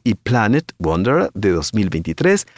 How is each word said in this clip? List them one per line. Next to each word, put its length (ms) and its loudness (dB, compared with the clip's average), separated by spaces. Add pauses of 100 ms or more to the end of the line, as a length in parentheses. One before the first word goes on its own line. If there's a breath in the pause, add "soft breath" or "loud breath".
y 100 2
Planet 680 0
Wonder 540 0
de 160 0
dos 240 -2
mil 160 0
veintitrés, 580 0 (100)